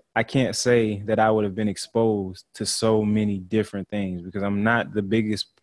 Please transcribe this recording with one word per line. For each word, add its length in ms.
I 60
can't 340
say 500
that 120
I 120
would 140
have 100
been 140
exposed 840
to 100
so 400
many 340
different 500
things, 340
because 200
I'm 200
not 320
the 80
biggest 460